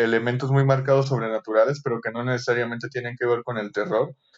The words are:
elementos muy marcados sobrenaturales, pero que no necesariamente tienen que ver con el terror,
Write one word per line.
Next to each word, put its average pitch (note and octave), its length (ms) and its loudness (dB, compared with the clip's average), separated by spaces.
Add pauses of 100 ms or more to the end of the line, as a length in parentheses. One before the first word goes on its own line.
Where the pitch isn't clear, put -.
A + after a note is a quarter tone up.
elementos A#2+ 500 0
muy C3+ 120 4
marcados C3+ 440 2
sobrenaturales, A2+ 760 0
pero A#2 180 -2
que A2+ 120 -6
no A#2+ 120 -6
necesariamente A#2+ 640 -2
tienen A#2+ 300 -8
que A#2+ 80 -2
ver A#2+ 160 2
con A#2 160 -6
el G#2 140 -6
terror, G#2+ 420 -2 (240)